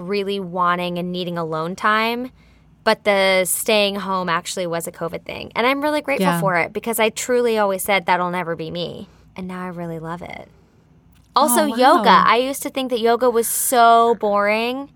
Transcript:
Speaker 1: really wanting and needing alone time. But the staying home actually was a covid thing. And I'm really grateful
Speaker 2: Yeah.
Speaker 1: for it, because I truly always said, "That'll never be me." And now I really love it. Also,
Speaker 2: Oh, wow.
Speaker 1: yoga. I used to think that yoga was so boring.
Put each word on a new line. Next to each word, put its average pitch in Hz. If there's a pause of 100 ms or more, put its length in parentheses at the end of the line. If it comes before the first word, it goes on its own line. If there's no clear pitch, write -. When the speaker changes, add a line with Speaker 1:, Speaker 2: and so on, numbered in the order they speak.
Speaker 1:
really 196
wanting 175
and 180
needing 180
alone 160
time. 226 (500)
But 220
the 190
staying 202
home 185
actually 175
was 165
a 175
covid 165
thing. -
And 226
I'm 277
really 302
grateful 269
Speaker 2:
Yeah. 170
Speaker 1:
for 185
it, 165
because 214
I 220
truly 240
always 196
said, 190
"That'll 180
never 170
be 160
me." 170 (280)
And 185
now 185
I 185
really 170
love 165
it. - (880)
Also, 311
Speaker 2:
Oh, 311
wow. -
Speaker 1:
yoga. 240
I 220
used 262
to 285
think 262
that 240
yoga 233
was 226
so 233
boring. 220